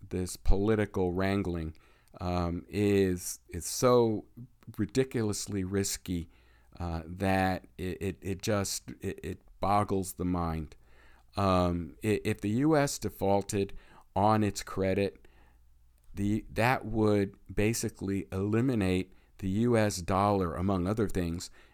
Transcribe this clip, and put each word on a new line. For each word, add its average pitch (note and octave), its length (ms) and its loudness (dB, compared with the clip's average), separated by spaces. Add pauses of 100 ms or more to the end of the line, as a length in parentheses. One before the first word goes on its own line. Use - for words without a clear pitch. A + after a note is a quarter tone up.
(100)
this F2+ 260 -4
political G2+ 760 4
wrangling, F2+ 600 -2 (480)
um, F2+ 480 -2
is, G2 800 2
is E2+ 160 -10
so A#2+ 640 2 (500)
ridiculously G#2 880 -2
risky, F#2 640 -4 (500)
uh, E2+ 280 -6
that F#2+ 600 0 (120)
it, F2+ 240 -6
it, F#2+ 180 -4
it F#2 220 -6
just, G2+ 480 -2 (100)
it, F#2+ 240 -6
it F#2 140 -8 (220)
boggles G2 540 0
the F2+ 120 -6
mind. E2 500 -4 (600)
Um, F2+ 580 2 (100)
i-, G#2+ 200 2
if G#2+ 180 -2
the G2+ 80 -2
U C#3+ 260 2
S C#3+ 220 0
defaulted G2 720 -2 (420)
on G#2+ 300 4
its G2+ 180 -2
credit, F#2+ 640 -2 (880)
the, G#2 380 -2
that A#2+ 320 0
would G#2+ 500 2 (180)
basically G#2 800 -2
eliminate G2+ 800 0 (260)
the F#2+ 100 -4
U A2+ 280 2
S G#2+ 220 2
dollar, F#2+ 560 2
among F#2 340 0
other G2+ 200 0
things. E2+ 400 -4 (260)